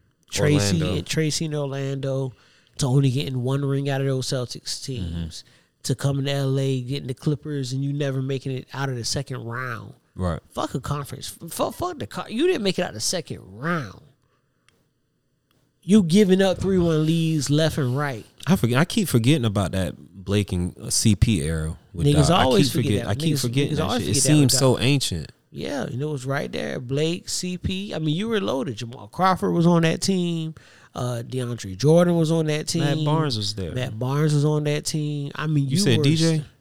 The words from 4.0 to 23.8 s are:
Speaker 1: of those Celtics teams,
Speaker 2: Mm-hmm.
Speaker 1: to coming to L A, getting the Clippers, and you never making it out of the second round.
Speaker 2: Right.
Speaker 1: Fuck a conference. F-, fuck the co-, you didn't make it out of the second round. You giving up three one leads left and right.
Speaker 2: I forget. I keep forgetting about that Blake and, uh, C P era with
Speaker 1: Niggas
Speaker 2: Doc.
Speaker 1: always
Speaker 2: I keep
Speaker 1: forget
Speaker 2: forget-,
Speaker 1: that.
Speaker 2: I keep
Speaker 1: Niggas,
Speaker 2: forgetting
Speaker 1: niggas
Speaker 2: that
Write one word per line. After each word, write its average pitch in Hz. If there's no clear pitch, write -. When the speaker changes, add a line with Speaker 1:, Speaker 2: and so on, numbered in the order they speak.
Speaker 1:
of 135
those 131
Celtics -
teams, 85
Speaker 2:
Mm-hmm. -
Speaker 1:
to 131
coming 139
to 143
L 139
A, 135
getting 127
the 127
Clippers, 139
and 135
you 139
never 139
making 135
it 123
out 135
of 127
the 117
second 131
round. 117
Speaker 2:
Right. 90
Speaker 1:
Fuck -
a 139
conference. -
F-, 170
fuck 339
the 202
co-, -
you 262
didn't 330
make 190
it 180
out -
of -
the 107
second -
round. 147
You 208
giving 185
up 190
three 190
one 165
leads 160
left 151
and 127
right. 139
Speaker 2:
I 185
forget. 120
I 170
keep 196
forgetting 127
about 98
that 92
Blake 98
and, 90
uh, -
C -
P 98
era 80
with -
Speaker 1:
Niggas 147
Speaker 2:
Doc. 190
Speaker 1:
always 208
Speaker 2:
I -
keep -
Speaker 1:
forget -
Speaker 2:
forget-, 101
Speaker 1:
that. -
Speaker 2:
I 101
keep 151
Speaker 1:
Niggas, 135
Speaker 2:
forgetting 127
Speaker 1:
niggas 147
Speaker 2:
that 151